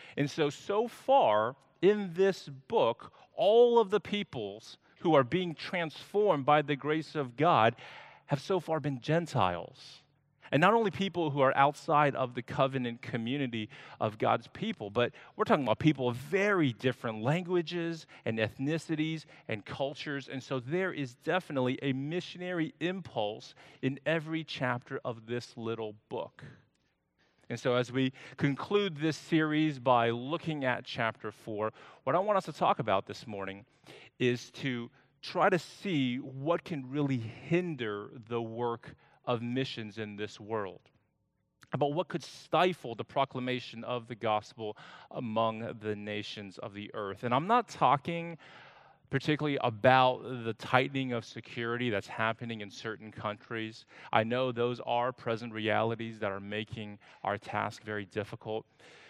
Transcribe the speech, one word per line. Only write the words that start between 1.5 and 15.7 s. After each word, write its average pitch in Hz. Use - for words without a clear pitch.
in 196
this 190
book, 143
all 233
of 208
the 202
peoples 113
who 170
are 139
being 165
transformed 175
by 151
the 147
grace 151
of 131
God 123
have 143
so 190
far 160
been 135
Gentiles. 117
And 143
not 190
only 226
people 175
who 143
are 135
outside 143
of 123
the 123
covenant 127
community 117
of 107
God's 117
people, 190
but 120
we're 208
talking 180
about 110